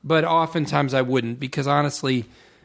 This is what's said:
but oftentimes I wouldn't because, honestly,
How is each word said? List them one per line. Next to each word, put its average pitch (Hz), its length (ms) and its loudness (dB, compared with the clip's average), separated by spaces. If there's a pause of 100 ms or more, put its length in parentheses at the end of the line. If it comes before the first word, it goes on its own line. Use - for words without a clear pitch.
but 156 220 2
oftentimes 151 720 0
I 131 60 4
wouldn't 123 380 -2
because, 135 280 -4
honestly, 143 580 0 (400)